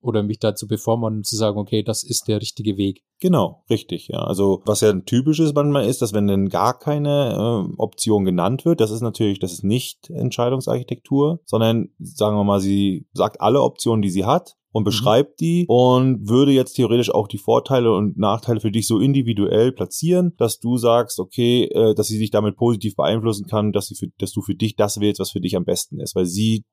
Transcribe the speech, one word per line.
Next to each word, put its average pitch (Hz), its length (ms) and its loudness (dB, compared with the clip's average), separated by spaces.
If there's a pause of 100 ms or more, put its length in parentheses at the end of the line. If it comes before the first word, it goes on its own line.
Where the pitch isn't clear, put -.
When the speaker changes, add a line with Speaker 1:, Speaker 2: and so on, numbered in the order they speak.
Speaker 1:
Oder 107 200 0
mich 104 160 -4
dazu 104 280 -2
bevormunden, 110 560 -2
zu - 120 -6
sagen, 107 240 -2
okay, 104 240 -2
das 107 200 -4
ist - 240 -6
der 107 140 -2
richtige 107 340 -6
Weg. 98 280 -4 (160)
Speaker 2:
Genau, 151 500 0
richtig, - 380 -4
ja. - 160 -6
Also, 95 420 0
was 107 160 0
ja 107 120 6
typisch 131 460 0
ist 156 140 2
manchmal 143 320 2
ist, 123 160 -2
dass 113 100 -2
wenn 104 140 0
dann 98 240 0
gar 101 300 2
keine, 139 920 -2
äh, 87 80 -10
Option 104 480 0
genannt 92 400 0
wird, 165 160 2
das 110 80 2
ist 110 120 -6
natürlich, 107 360 -2
das 87 160 -6
ist 92 100 -14
nicht 113 460 -4
Entscheidungsarchitektur, 127 1400 -2
sondern, 113 440 0 (100)
sagen 104 360 -2
wir 104 80 2
mal, 101 160 2
sie 98 540 0
sagt - 280 -2
alle 127 200 4
Optionen, 117 400 0
die 101 80 0
sie 92 160 0
hat 151 300 0 (160)
und 110 100 -2
Speaker 1:
Mhm. 98 40 0
Speaker 2:
beschreibt 113 540 2
die 170 280 0
und 127 600 4
würde 131 240 4
jetzt 131 220 2
theoretisch 120 400 2
auch 104 140 0
die 107 100 -10
Vorteile 120 560 2
und 101 240 0
Nachteile 107 420 0
für 110 120 -2
dich 110 160 -2
so 110 120 0
individuell 117 720 2
platzieren, 170 680 -2
dass 113 220 0
du 123 180 -2
sagst, 117 420 2
okay, 120 460 0
äh, 107 280 2
dass 104 140 0
sie 110 100 -4
sich 107 140 -2
damit 104 260 0
positiv 113 380 0
beeinflussen 104 500 -2
kann, 107 260 -2
dass 95 140 -2
sie - 100 -12
für, - 120 -8 (100)
dass - 140 -6
du - 100 -4
für - 140 -4
dich 107 200 -4
das 104 240 -2
wählst, 101 200 0
was 95 100 -4
für 92 120 -6
dich 92 140 -2
am 90 100 -2
besten - 340 -4
ist, - 160 -8
weil 92 100 0
sie 107 480 -2